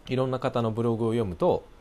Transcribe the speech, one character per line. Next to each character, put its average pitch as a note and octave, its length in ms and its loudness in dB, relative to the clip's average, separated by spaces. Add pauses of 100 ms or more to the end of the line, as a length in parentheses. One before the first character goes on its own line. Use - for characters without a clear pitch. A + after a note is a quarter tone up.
い B2+ 100 -2
ろ C3 80 2
ん C3 60 -2
な B2+ 80 -2
方 B2 240 0
の A2 100 0
ブ A#2 100 -2
ロ A#2 140 2
グ A2+ 120 0
を - 20 0
読 A2+ 160 0
む F2 100 -6
と、 D#3+ 260 2 (180)